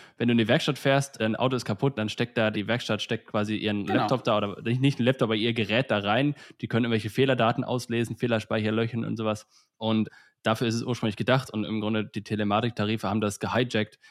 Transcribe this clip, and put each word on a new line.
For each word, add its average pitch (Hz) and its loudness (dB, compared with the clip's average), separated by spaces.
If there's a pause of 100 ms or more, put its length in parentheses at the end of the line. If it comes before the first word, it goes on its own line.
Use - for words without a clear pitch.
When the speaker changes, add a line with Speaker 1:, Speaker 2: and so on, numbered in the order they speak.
(180)
Speaker 1:
wenn 120 2
du - 6
in 120 6
die 113 4
Werkstatt 131 2
fährst, 139 2
dein 110 0
Auto 123 0
ist 117 -6
kaputt, 131 -2
dann 107 -2
steckt - -4
da, 110 2
die 107 -4
Werkstatt 113 -2
steckt - -6
quasi 107 -2
ihren 104 -2
Speaker 2:
Genau. 101 0
Speaker 1:
Laptop 120 0
da 110 2
oder 101 -4
nicht, 117 0
nicht 139 2
einen 120 2
Laptop, 131 2
aber 113 0
ihr 113 0
Gerät 113 0
da 104 2
rein. 120 0 (260)
Die 120 -6
können 117 0
irgendwelche 113 0
Fehlerdaten 127 2
auslesen, 117 -4
Fehlerspeicherlöchern 110 0
und 110 -6
sowas. 110 -2 (320)
Und 110 0 (320)
dafür 113 2
ist 110 0
es 117 -4
ursprünglich 113 -2
gedacht 127 2
und 107 -4
im 107 -4
Grunde 107 0
die - -8
Telematiktarife 107 0
haben 107 0
das 104 -2
gehijackt, 110 -2 (120)